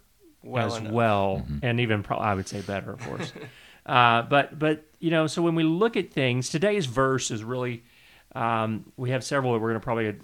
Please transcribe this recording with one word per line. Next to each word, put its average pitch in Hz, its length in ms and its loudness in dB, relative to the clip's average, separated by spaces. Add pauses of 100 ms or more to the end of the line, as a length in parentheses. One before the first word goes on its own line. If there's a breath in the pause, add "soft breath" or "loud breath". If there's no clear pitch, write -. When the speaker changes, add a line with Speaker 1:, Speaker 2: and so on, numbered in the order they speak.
(420)
Speaker 1:
Well 120 240 -2
Speaker 2:
as 113 100 -2
Speaker 1:
enough. 107 160 -6
Speaker 2:
well, 104 460 2
Speaker 3:
Mm-hmm. 71 240 -6
Speaker 2:
and 120 180 0
even 110 220 0
pro-, - 160 -2
I 104 160 0
would 95 140 -4
say 101 120 -8
better, 98 320 -6
of - 80 -14
course. - 380 -8
Speaker 1:
<laughs> 147 40 -16 (440 loud breath)
Speaker 2:
Uh, 117 360 6
but, 139 360 0
but, 156 260 0 (140)
you 165 120 0
know, 160 180 2
so 175 120 -2
when 170 140 2
we 165 80 2
look 180 340 2
at 180 160 -2
things, 127 380 0
today's 196 360 2
verse 131 440 0
is 110 140 -4
really, 123 400 -6 (500 soft breath)
um, 113 500 -2 (140)
we 127 120 -4
have 127 120 -2
several 131 320 0
that 110 60 2
we're 113 80 0
gonna 113 100 0
probably 113 340 -2 (120)